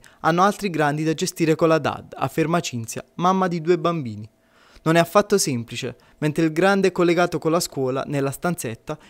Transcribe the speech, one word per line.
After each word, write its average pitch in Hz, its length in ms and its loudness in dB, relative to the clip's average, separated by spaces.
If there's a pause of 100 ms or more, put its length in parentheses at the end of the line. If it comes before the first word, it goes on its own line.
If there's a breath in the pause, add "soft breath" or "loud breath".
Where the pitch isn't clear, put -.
(220 soft breath)
hanno 165 200 2
altri 202 300 0
grandi 151 320 0
da 156 100 0
gestire 160 400 0
con 160 140 2
la 160 100 4
dad", - 400 -4
afferma 160 420 -2
Cinzia, 123 460 -8 (120)
mamma 185 300 2
di 175 140 -4
due 175 160 2
bambini. 139 500 -4 (540 soft breath)
"Non 160 140 2
è 170 40 8
affatto 208 380 2
semplice, 120 600 -4 (200 soft breath)
mentre 156 280 0
il 160 60 0
grande 190 360 2
è 180 40 2
collegato 175 460 2
con 156 140 0
la 170 80 2
scuola, 135 480 -2
nella 139 240 -2
stanzetta, 151 680 -6 (120 soft breath)